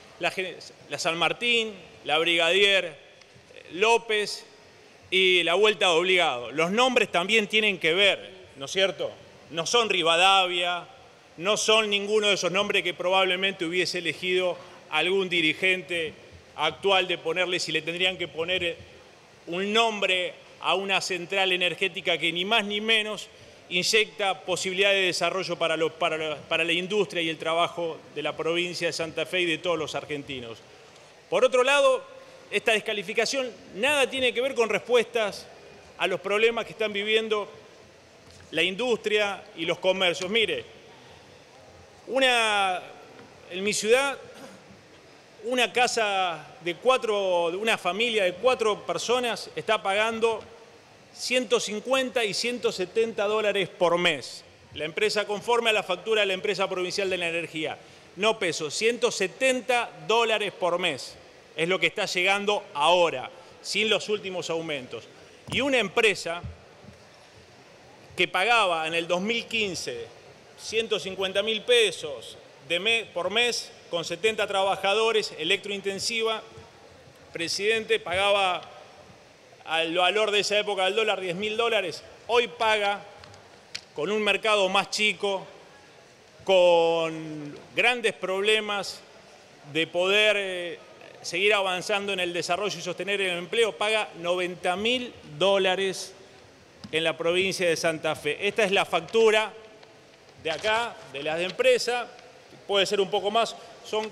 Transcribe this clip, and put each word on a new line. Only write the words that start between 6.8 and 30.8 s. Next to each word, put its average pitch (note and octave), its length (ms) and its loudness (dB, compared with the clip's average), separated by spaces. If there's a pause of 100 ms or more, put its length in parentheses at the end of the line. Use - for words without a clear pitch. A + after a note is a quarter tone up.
también G3+ 360 2
tienen G#3+ 320 0
que E3 160 2
ver, F#3+ 340 2 (280)
¿no C3+ 80 -12
es C3 60 -12
cierto? F3+ 380 0 (400)
No D#3+ 160 -6
son A3+ 240 2
Rivadavia, F3 1000 2 (500)
no F#3+ 200 0
son A3 320 2
ninguno G#3 380 2
de G3 80 4
esos E3+ 160 -2
nombres G3 320 0
que F3 100 -2
probablemente F#3 720 0
hubiese F3+ 320 -2
elegido F3+ 580 -2 (360)
algún F3+ 380 0
dirigente E3+ 840 0 (420)
actual F#3 520 0
de F3 120 -4
ponerle, F3 400 -2
si - 120 -6
le D#3 120 -2
tendrían F3 340 -2
que E3 100 -6
poner, F3 360 -4
eh, E3+ 120 -4 (720)
un F#3 260 -4
nombre G3 600 0 (280)
a D#3 120 0
una G3 260 0
central F#3+ 520 -2
energética F3+ 640 -2
que E3 140 0
ni F3 120 -4
más G#3 220 0
ni G#3 160 -4
menos G#3+ 460 -2 (420)
inyecta F#3+ 720 0
posibilidades F#3+ 600 0
de F#3+ 40 2
desarrollo E3+ 540 -2
para D#3+ 180 0
lo, D#3+ 160 0
para D#3+ 240 -2
la, D#3 200 -6
para D#3+ 260 -2
la E3+ 80 0
industria F3 500 -2
y D#3+ 80 -2
el D#3+ 80 -6
trabajo E3 600 -2 (160)
de D3 80 -8
la D3 120 -4
provincia E3 520 -2
de D#3 60 -2
Santa D#3+ 340 -6
Fe F#3 140 -2
y F3+ 40 2
de D#3 140 0
todos E3+ 180 -2
los D3 160 -6
argentinos. C3+ 640 -8 (720)